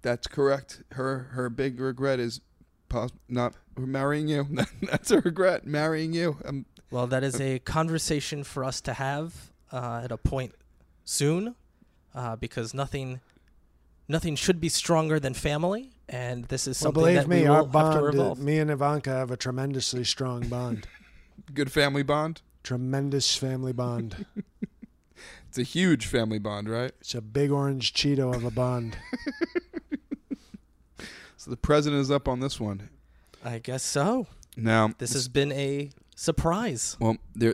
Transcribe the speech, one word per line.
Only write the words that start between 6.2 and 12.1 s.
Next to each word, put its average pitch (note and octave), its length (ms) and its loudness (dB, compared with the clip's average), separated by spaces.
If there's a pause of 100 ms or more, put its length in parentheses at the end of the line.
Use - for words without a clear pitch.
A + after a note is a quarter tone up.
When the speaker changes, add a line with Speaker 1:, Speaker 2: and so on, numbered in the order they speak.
Speaker 1:
Um, C3 220 -8 (260)
Speaker 2:
Well, B2 160 0
that C3 160 2
is C3+ 160 0
a C3+ 200 0
conversation D#3+ 840 -2
for C3+ 220 -6
us C3 160 -4
to C3 120 -6
have, C#3+ 580 -6 (200)
uh, B2 320 -6
at B2 80 -6
a A2+ 60 -6
point - 380 -4 (500)
soon, F3 500 0 (600)